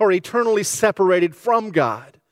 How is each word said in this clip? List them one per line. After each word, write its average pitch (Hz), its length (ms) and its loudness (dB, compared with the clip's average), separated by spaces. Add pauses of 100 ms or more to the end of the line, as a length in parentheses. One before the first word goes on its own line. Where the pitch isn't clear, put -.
or 208 100 4
eternally 214 540 -2
separated 185 720 0
from 226 340 -2
God, 120 480 -4 (140)